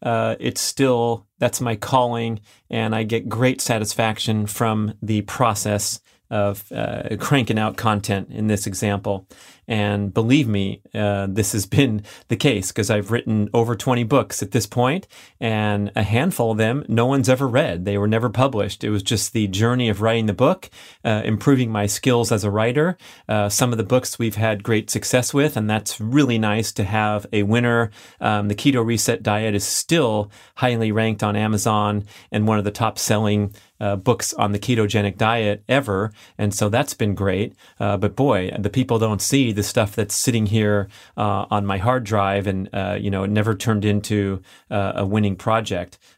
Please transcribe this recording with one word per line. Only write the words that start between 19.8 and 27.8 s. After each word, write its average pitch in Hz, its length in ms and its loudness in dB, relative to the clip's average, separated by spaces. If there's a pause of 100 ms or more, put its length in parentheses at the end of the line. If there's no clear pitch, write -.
of 98 120 -2
writing 113 260 2
the 104 60 0
book, - 360 0 (340)
uh, 107 220 0
improving 120 460 2
my 104 160 0
skills 120 440 2
as 110 120 0
a 104 80 0
writer. 123 440 0 (320)
Uh, 104 220 0
some 123 220 2
of 113 80 -2
the 110 40 0
books 127 360 0
we've 110 160 -2
had 107 260 0
great 110 300 0
success - 420 0
with, 143 240 2
and 107 100 0
that's 107 320 -2
really 120 380 2
nice 110 360 0
to 110 100 -2
have 107 500 0
a 104 80 2
winner. 117 480 2 (320)